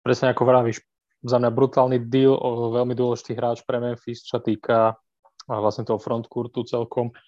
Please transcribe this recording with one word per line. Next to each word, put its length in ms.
Presne 320
ako 160
vravíš, 320
za 160
mňa 160
brutálny 480
deal, 320
o, 400
veľmi 240
dôležitý 400
hráč 240
pre 160
Memphis, 480
čo 160
týka, 540
a, 140
vlastne 260
toho 160
frontcourtu 640
celkom. 480